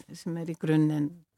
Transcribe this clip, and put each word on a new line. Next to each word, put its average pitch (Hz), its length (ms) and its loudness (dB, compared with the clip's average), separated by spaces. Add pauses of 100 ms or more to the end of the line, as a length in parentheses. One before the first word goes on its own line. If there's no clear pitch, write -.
(120)
sem 170 260 -8
er 165 80 -6
í 165 100 -6
grunninn, 151 540 2 (280)